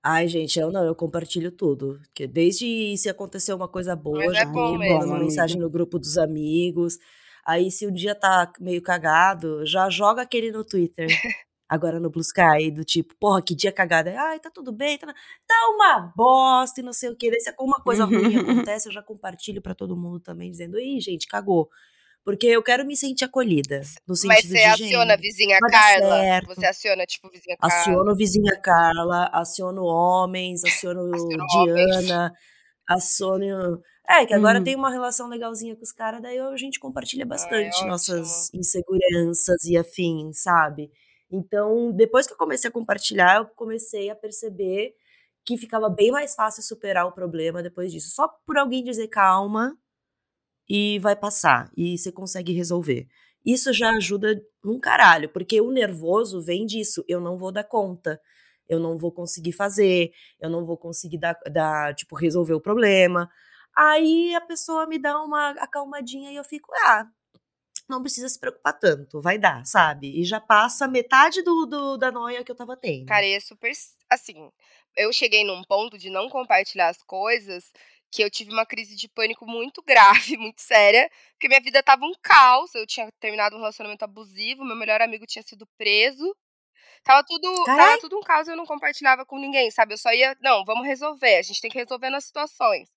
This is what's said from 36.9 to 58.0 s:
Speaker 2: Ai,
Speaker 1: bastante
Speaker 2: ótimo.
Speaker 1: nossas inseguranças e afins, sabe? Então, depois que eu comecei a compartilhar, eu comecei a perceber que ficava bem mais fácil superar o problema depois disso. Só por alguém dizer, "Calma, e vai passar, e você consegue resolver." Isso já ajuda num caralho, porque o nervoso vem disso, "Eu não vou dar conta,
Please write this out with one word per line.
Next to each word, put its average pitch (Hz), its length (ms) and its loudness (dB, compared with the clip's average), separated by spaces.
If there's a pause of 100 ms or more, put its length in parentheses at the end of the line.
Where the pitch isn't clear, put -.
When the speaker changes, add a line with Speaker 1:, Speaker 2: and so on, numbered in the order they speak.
Speaker 2:
Ai, 240 40 -8
Speaker 1:
bastante 202 480 -2
Speaker 2:
ótimo. 185 120 -2
Speaker 1:
nossas 170 640 0
inseguranças 175 1120 2
e 170 120 2
afins, 165 680 -2
sabe? 151 480 0 (400)
Então, 208 640 -2
depois 226 340 4
que - 60 -6
eu - 40 -20
comecei 285 320 0
a 233 40 -6
compartilhar, 202 680 2
eu 220 80 -2
comecei 220 640 -8
a 214 60 -12
perceber 208 800 -6 (500)
que 240 120 -6
ficava 220 320 -4
bem 208 240 4
mais 285 240 -2
fácil 214 260 -2
superar 196 440 -2
o 185 60 -8
problema 165 500 -6
depois 180 300 -10
disso. 160 220 -4
Só - 140 0 (180)
por 311 100 -4
alguém 262 280 -2
dizer, 226 240 -6
"Calma, 208 680 0 (920)
e 208 320 -2
vai 202 160 2
passar, 156 600 2
e 170 220 -4
você 180 140 -4
consegue 185 400 -6
resolver." 165 540 -2 (380)
Isso 254 280 2
já 226 180 2
ajuda 202 500 -2 (240)
num 220 160 -4
caralho, 165 480 6
porque 196 320 -2
o 233 120 0
nervoso 190 680 -2
vem 175 260 -4
disso, 214 420 0
"Eu 175 120 -2
não 175 180 -8
vou 185 140 -8
dar 208 120 -6
conta, 185 560 -4 (480)